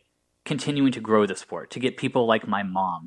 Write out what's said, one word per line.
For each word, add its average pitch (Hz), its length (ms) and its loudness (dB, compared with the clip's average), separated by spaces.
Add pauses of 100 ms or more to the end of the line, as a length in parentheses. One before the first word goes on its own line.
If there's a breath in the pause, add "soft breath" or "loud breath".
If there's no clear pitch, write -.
(460)
continuing 139 460 2
to 117 100 -6
grow 107 260 4
the 95 80 -4
sport, - 340 -12
to - 100 -10
get 120 180 -2
people 127 280 0
like 110 220 2
my 101 160 -2
mom 92 440 -4